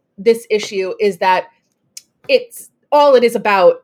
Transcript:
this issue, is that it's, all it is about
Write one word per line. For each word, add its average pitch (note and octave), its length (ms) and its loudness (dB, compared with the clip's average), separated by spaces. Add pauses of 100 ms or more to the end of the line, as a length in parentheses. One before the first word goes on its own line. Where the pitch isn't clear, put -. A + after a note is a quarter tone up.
(180)
this A3+ 320 -2
issue, G3+ 500 -6
is G3+ 180 -4
that F#3 320 -2 (800)
it's, - 420 -4 (220)
all C#4+ 220 4
it A#3+ 100 4
is A#3 120 0
about G3 480 2